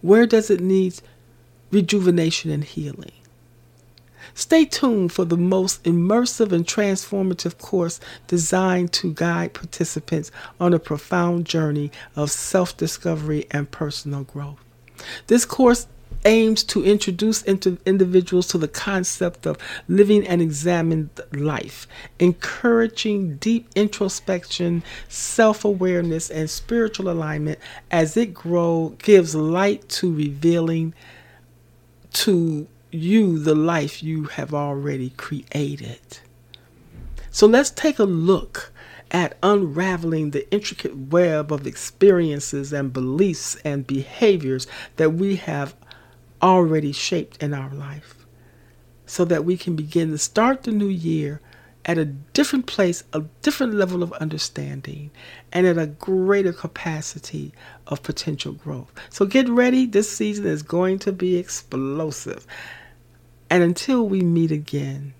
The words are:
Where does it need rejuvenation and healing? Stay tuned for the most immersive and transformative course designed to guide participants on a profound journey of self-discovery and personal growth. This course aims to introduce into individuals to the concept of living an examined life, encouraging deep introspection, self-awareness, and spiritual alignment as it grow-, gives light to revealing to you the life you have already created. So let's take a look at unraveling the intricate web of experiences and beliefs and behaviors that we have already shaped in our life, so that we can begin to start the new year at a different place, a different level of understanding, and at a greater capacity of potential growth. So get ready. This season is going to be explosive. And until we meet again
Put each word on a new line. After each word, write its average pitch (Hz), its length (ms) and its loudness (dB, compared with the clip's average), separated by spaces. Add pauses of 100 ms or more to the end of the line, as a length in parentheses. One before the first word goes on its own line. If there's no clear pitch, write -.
Where 214 240 8
does 220 240 4
it 180 120 2
need 185 400 2 (680)
rejuvenation 175 800 2
and 147 120 -2
healing? 143 480 -10 (1200)
Stay - 300 4
tuned 214 480 0
for 185 140 0
the 170 100 0
most 185 480 0
immersive 196 720 2
and 170 120 2
transformative 190 920 -2
course 170 420 -4 (280)
designed 180 680 0
to - 200 -2
guide 170 400 -2
participants - 760 -6 (260)
on 175 160 4
a 165 60 4
profound 175 680 -2
journey 147 460 -2 (240)
of 147 160 -2
self-discovery 160 1200 -2
and 143 200 -4
personal 143 520 -6
growth. 143 400 -14 (640)
This 233 160 6
course 247 440 2 (380)
aims 220 380 6
to - 220 0
introduce 208 560 2
into 190 440 0
individuals 185 640 4
to - 100 -2
the 160 100 0
concept - 760 -4
of 156 120 -2 (320)
living 202 360 6
an 175 140 2
examined 160 680 0 (240)
life, 143 520 -6 (320)
encouraging 208 1200 0
deep 233 380 0
introspection, 185 1080 -2 (280)
self-awareness, 185 1200 0
and 156 200 -4
spiritual 220 600 -2
alignment 151 500 -4 (320)
as 160 240 2
it 226 180 0
grow-, 170 680 0
gives 175 360 6
light 180 540 0
to 175 240 -2
revealing 165 800 0 (1200)
to 165 540 0 (220)
you 175 500 2
the 151 160 2
life 151 460 0
you 156 240 -4
have 147 280 -8
already 139 640 -4
created. 143 1040 -8 (1120)
So - 160 6
let's 254 240 6
take - 280 -2
a 220 60 4
look 175 680 0 (400)
at 175 320 -2
unraveling 170 880 0
the 143 220 -6
intricate - 420 -4
web 151 560 2
of 139 160 -4
experiences 147 1040 2
and 139 220 -4
beliefs 139 720 -2
and 143 200 -4
behaviors 135 840 0 (280)
that 160 140 4
we 185 280 0
have 143 380 -6 (640)
already 160 500 4
shaped - 500 -6
in 147 120 -4
our 139 200 -8
life, 143 520 -16 (800)
so - 180 -2
that 165 220 0
we 180 100 2
can 175 220 -4
begin 156 340 -2
to 151 60 -4
start 247 460 0
the 233 100 -4
new 208 160 0
year 160 500 -4 (460)
at 165 120 -2
a 160 60 0
different 151 640 -2
place, 180 340 0 (120)
a 156 80 -4 (200)
different 269 320 0
level 180 300 0
of 170 100 -6
understanding, 147 960 -8 (440)
and 180 120 2
at 170 120 4
a 160 100 -2
greater 190 640 0
capacity 156 1000 -10 (340)
of - 160 -8
potential - 480 -6
growth. 139 400 -12 (180)
So - 160 0
get 254 220 2
ready. 247 380 4
This 208 260 0
season 208 340 -4
is 151 180 -4
going 185 360 -2
to 190 140 -4
be 185 240 0
explosive. 143 1080 -8 (1040)
And 180 140 6
until 214 460 2
we 196 100 0
meet 170 320 2
again 139 680 -6